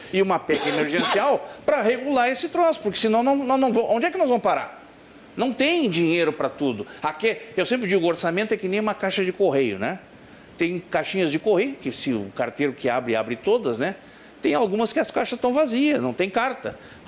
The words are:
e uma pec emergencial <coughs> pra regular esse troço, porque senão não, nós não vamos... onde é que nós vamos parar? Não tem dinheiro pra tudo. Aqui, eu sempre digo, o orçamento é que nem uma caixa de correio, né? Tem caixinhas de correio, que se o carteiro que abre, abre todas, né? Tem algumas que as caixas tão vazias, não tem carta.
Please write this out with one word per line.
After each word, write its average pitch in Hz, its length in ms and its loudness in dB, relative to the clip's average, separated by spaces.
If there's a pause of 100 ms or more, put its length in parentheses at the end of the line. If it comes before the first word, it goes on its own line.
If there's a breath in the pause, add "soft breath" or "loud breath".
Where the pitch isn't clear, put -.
(120)
e 185 80 2
uma 190 180 2
pec 147 300 -2
emergencial 156 840 0
<coughs> - 120 -18
pra 294 160 2
regular 247 480 0
esse 262 220 -4
troço, 330 320 2
porque 202 160 -2
senão 220 240 2
não, 277 140 2
nós 269 220 0
não 262 140 2
vamos... 226 180 2
onde 233 140 2
é 349 60 2
que 370 80 -6
nós 320 100 2
vamos 240 140 2
parar? 147 340 -2 (600)
Não 240 160 0
tem 294 360 2
dinheiro 165 440 2
pra 147 160 -2
tudo. 120 360 -2 (160 loud breath)
Aqui, 175 360 -2 (200)
eu 185 80 2
sempre 240 220 -2
digo, 180 180 6
o 170 40 8
orçamento 175 440 0
é 214 40 0
que 196 100 -4
nem 190 140 0
uma 214 120 2
caixa 190 320 0
de 180 80 0
correio, 139 460 4
né? 143 220 -4 (560 loud breath)
Tem 175 240 0
caixinhas 170 500 -2
de 151 80 0
correio, 220 420 2
que 127 120 -6
se 131 200 -4
o 101 220 -2
carteiro 131 380 -2
que 127 160 -4
abre, 120 260 0
abre 110 220 -2
todas, 185 420 0
né? 175 160 -2 (480 loud breath)
Tem - 120 2
algumas 220 380 0
que - 60 -2
as - 140 -2
caixas 240 260 -4
tão 247 160 0
vazias, 277 480 2
não 127 100 -2
tem 180 160 -2
carta. 226 480 -4 (320 loud breath)